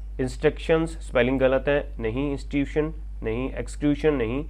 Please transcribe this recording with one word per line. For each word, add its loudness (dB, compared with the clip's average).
Instructions, 0
spelling 4
गलत 4
है, 2
नहीं -2
institution, -2
नहीं -2
execution, 0
नहीं, -2